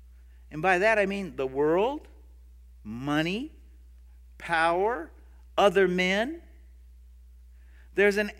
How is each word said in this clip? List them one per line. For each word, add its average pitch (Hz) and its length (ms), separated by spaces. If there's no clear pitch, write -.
And 156 120
by 180 160
that 214 200
I 202 60
mean 190 320
the 135 100
world, 165 640
money, 151 720
power, 175 720
other 190 280
men. 196 540
There's 196 220
an 208 240